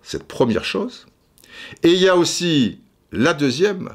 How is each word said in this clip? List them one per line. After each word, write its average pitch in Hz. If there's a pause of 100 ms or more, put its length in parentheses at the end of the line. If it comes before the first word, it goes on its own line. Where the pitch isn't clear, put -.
cette -
première -
chose. - (760)
Et 170
il 185
y 185
a 180
aussi 156 (320)
la 139
deuxième 147